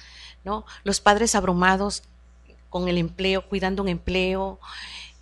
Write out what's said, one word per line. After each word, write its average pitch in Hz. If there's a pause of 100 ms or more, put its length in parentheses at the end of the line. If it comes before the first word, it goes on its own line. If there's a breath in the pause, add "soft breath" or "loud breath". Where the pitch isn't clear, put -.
(440 loud breath)
¿no? 214 (200 loud breath)
Los 196
padres 214
abrumados 190 (640)
con 180
el 175
empleo, 185
cuidando 190
un 196
empleo, 185 (600 loud breath)